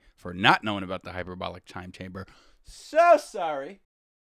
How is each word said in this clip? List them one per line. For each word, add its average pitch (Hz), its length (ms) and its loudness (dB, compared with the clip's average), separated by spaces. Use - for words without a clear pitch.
for 90 180 -12
not 110 300 4
knowing 101 200 -2
about 92 200 -8
the 87 80 -14
hyperbolic 90 540 -10
time 90 260 -14
chamber. 95 340 -12
So 330 540 4
sorry. 165 640 -6